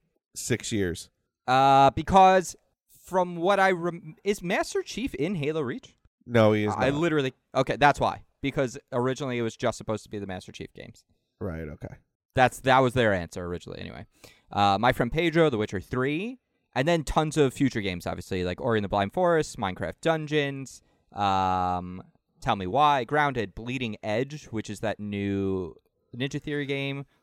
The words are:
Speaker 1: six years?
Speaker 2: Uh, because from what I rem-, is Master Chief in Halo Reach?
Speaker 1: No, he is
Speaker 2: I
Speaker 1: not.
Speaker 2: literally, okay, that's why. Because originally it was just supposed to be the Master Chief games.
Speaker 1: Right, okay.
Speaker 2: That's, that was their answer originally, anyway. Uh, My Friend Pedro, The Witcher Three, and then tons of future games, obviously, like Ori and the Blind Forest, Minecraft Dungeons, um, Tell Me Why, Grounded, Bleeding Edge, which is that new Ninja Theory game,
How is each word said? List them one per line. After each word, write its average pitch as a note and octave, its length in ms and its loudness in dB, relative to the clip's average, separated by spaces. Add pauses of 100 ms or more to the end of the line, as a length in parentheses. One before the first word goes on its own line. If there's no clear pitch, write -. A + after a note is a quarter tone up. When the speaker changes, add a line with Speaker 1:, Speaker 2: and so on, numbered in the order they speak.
(360)
Speaker 1:
six - 360 -4
years? F#2+ 380 -4 (380)
Speaker 2:
Uh, C3+ 440 6
because F#3+ 640 4 (500)
from F3+ 300 -2
what F#3+ 240 2
I F#3+ 120 4
rem-, E3+ 520 -6
is G3+ 180 -2
Master C4+ 400 -2
Chief - 340 -8
in F3+ 200 -2
Halo D#3 260 -2
Reach? C#3 340 -8 (300)
Speaker 1:
No, A2 280 4
he G#2+ 120 2
is G#2 100 0
Speaker 2:
I C3 160 0
Speaker 1:
not. D3 80 0
Speaker 2:
literally, D3+ 340 0 (200)
okay, C3+ 220 0
that's C#3 240 4
why. G#2 240 -2 (180)
Because C3+ 360 -2 (160)
originally B2+ 440 -2
it A#2+ 40 -2
was A2+ 160 -4
just A#2 200 -2
supposed - 260 -6
to - 60 -20
be A2 80 -8
the G2+ 100 -8
Master F#2 240 -12
Chief - 220 -14
games. - 300 -20 (360)
Speaker 1:
Right, E2 280 -8
okay. - 280 -14 (400)
Speaker 2:
That's, B2+ 260 4
that C3 180 4
was B2+ 140 4
their A2+ 200 4
answer F2 300 -6
originally, - 380 -8
anyway. F2 240 -14 (460)
Uh, G2+ 280 4
My B2 140 4
Friend A#2+ 180 -2
Pedro, D#3+ 380 4
The A#2 80 0
Witcher G#2 240 -2
Three, D3+ 580 -4 (340)
and D3+ 140 0
then E3+ 160 4
tons D#3 340 0
of C#3 160 4
future B2+ 280 0
games, F2+ 260 -4
obviously, F2+ 380 -4
like F2+ 160 -4
Ori A2+ 180 0
and G#2 60 -2
the F#2 40 -6
Blind G2+ 240 0
Forest, E3+ 440 0
Minecraft F#2+ 440 -6
Dungeons, D3 800 -2 (320)
um, F#2 880 0 (400)
Tell A#2+ 140 0
Me F#2+ 120 -4
Why, C#3 360 2
Grounded, C3 520 0
Bleeding A#2+ 480 -6
Edge, C3+ 420 -4
which G#2+ 240 -8
is G#2 120 -10
that G#2 180 -4
new G2 760 -2 (400)
Ninja C#3 260 -6
Theory D3 240 -6
game, C#3 400 -6 (180)